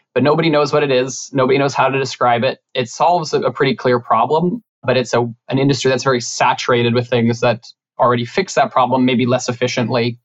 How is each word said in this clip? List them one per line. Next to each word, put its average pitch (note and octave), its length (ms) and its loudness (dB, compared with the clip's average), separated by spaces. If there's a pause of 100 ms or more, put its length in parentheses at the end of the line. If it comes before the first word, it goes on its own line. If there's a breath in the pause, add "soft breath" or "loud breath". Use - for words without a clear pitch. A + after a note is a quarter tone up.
(160)
but B2+ 80 2
nobody D#3+ 260 2
knows D3 240 2
what D3+ 80 2
it C#3+ 100 0
is. B2+ 400 -2
Nobody C3+ 280 2
knows C#3 140 0
how C3+ 160 2
to C3+ 100 -2
describe B2 440 0
it. B2+ 160 -2 (140)
It B2+ 160 -4
solves D#3+ 440 0
a, C#3+ 80 0
a C3 100 0
pretty C3+ 240 0
clear B2 240 0
problem, D3+ 640 0 (180)
but B2 160 0
it's B2 160 -2
a, A#2+ 80 2 (280)
an C3+ 100 0
industry C3+ 300 0
that's B2+ 140 -2
very B2+ 180 0
saturated A#2+ 720 0
with A#2+ 140 0
things A#2 340 0
that A#2+ 260 -2 (320)
already A#2+ 260 2
fix - 300 -4
that C3+ 160 2
problem, B2+ 340 2
maybe C3 200 2
less B2 220 -2
efficiently. A#2+ 760 -2